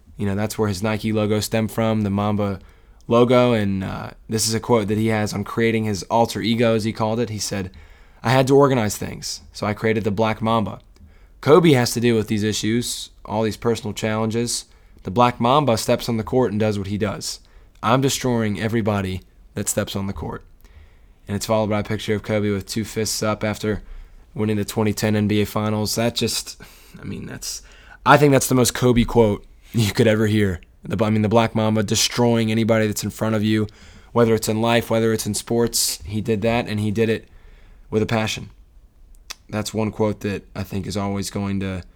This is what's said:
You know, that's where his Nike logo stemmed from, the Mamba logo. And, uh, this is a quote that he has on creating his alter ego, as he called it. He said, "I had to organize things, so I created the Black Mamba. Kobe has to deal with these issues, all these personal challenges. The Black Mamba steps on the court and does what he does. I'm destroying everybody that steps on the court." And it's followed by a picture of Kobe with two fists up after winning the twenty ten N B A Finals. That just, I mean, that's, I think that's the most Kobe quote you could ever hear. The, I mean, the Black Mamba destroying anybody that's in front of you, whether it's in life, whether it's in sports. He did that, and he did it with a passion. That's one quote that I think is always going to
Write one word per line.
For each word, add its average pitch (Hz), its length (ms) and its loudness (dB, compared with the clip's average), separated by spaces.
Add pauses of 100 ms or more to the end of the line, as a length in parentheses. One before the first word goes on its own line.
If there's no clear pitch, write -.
(160)
You 104 100 -4
know, 98 100 -2
that's 107 200 -4
where 107 120 0
his 95 160 -4
Nike 107 280 -2
logo 107 280 0
stemmed 110 320 -2
from, 110 300 0
the 101 80 -2
Mamba 101 500 -2 (480)
logo. 123 440 4
And, 101 300 0
uh, 98 280 -10 (180)
this 110 180 -2
is 113 80 -2
a 110 60 -2
quote 110 280 0
that 107 100 0
he 110 100 0
has 107 260 0
on 104 80 -4
creating 113 420 0
his 101 200 -4
alter 113 360 0
ego, 113 340 2
as 107 100 0
he 113 80 -2
called 113 260 -2
it. 113 120 -4
He 107 80 -8
said, 98 340 -6 (500)
"I 113 80 0
had 131 160 4
to 135 100 6
organize 131 400 4
things, - 440 -10 (120)
so - 140 -6
I 104 80 0
created 110 300 0
the 110 60 0
Black 110 300 0
Mamba. 110 400 -2 (600)
Kobe 165 320 8
has 120 200 2
to 120 80 -2
deal 117 160 4
with 104 120 0
these 107 160 0
issues, 107 680 -2 (140)
all 107 180 -2
these 107 140 -2
personal 110 360 -2
challenges. 113 720 -2 (360)
The 98 80 -8
Black 120 300 2
Mamba 123 360 4
steps 120 320 -2
on 117 100 -2
the 110 40 -2
court 123 300 0
and 104 80 -2
does 107 180 0
what 95 100 -6
he 101 100 -4
does. - 420 -6 (420)
I'm 123 180 2
destroying 117 600 0
everybody 101 600 -2 (320)
that 101 140 -6
steps - 280 -4
on 98 100 -4
the 98 60 -4
court." - 320 -10 (840)
And 101 80 -6
it's 98 120 -4
followed 110 240 2
by 104 100 0
a 98 40 -4
picture 110 300 -4
of 101 80 -2
Kobe 104 280 0
with 98 160 -4
two 110 180 -4
fists - 380 -4
up 107 200 -2
after 107 400 -2 (520)
winning 107 220 0
the 101 80 -2
twenty 107 300 0
ten 107 220 0
N 104 120 2
B 104 140 2
A 101 40 -2
Finals. 107 500 -2
That 117 180 -2
just, - 460 -6 (400)
I - 40 -16
mean, - 220 -12
that's, - 360 -12 (440)
I 139 100 10
think 139 160 6
that's 127 160 4
the 131 60 2
most 123 200 4
Kobe 120 300 4
quote 110 400 2 (280)
you 107 200 2
could 117 140 2
ever 107 200 4
hear. 104 340 0 (220)
The, 101 200 -4
I 107 60 2
mean, 107 140 2
the 104 60 2
Black 113 260 4
Mamba 110 280 2
destroying 113 680 2
anybody 110 360 2
that's 104 180 -4
in 104 60 -6
front 110 240 -2
of 104 80 0
you, 107 240 2 (460)
whether 113 220 4
it's 110 160 0
in 110 100 -2
life, 117 300 2
whether 113 240 2
it's 107 120 -4
in 107 60 -2
sports. - 720 -2
He 104 160 -4
did 110 220 -2
that, 113 260 0
and 107 100 -4
he 107 120 -2
did 110 180 2
it 110 200 -4 (640)
with 110 120 0
a 107 40 0
passion. 110 440 -2 (1000)
That's 104 240 -6
one 107 180 -2
quote 104 300 -2
that 101 240 -6 (100)
I 101 80 -8
think 95 240 -8
is 95 100 -6
always 101 340 -4
going 98 300 -4
to 95 220 -6 (140)